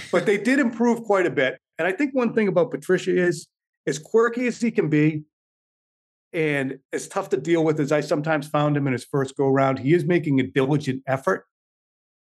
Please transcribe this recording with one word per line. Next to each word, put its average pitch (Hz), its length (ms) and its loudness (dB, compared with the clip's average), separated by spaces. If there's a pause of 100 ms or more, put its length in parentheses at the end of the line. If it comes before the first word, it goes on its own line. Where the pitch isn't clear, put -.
(100)
but 180 160 0
they 202 120 4
did 233 200 2
improve 233 460 0
quite 190 220 2
a 156 40 -2
bit. 131 280 -2 (200)
And 160 80 -2
I 185 60 0
think 277 220 -2
one 240 200 0
thing 214 140 0
about 170 220 2
Patricia 180 460 -2
is, 175 300 0 (400)
as 151 120 -4
quirky 233 500 0
as 233 120 -6
he 226 120 0
can 196 160 0
be, 151 340 2 (1120)
and 143 460 -2 (140)
as 151 160 -6
tough - 220 -6
to 208 60 0
deal 165 280 2
with 156 140 2
as 143 140 0
I 151 80 2
sometimes 156 480 -2
found 147 280 0
him 139 100 0
in 135 60 0
his 123 120 -4
first 135 320 -4
go-round, 135 420 2
he 143 160 2
is 170 100 2
making 156 360 2
a 127 40 0
diligent 135 600 -2
effort 135 400 -2 (840)